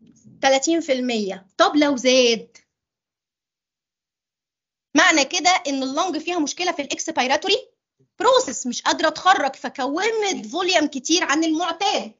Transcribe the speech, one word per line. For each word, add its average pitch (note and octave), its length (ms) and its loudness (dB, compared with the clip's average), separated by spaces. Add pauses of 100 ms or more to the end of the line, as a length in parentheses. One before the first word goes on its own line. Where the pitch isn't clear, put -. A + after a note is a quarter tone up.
(420)
تلاتين C#4 400 2
في D4+ 120 -2
المية. A3 540 -4 (100)
طب E4+ 180 4
لو C#4+ 220 4
زاد، B3 600 2 (2500)
معنى D#4+ 300 4
كده F4 240 -2
ان C#4+ 340 0
اللنج D4+ 340 -4
فيها F4 220 -4
مشكله E4+ 320 -4
في E4+ 100 -6
الاكسبيراتوري D4+ 880 -2 (500)
بروسيس، B4 480 2
مش A#3+ 140 -6
قادره D#4+ 260 0
اتخرج، D#4 480 2
فكومت F4+ 960 -4
فوليوم E4+ 360 0
كتير D#4+ 360 -2
عن D4 200 0
المعتاد، E4 760 -2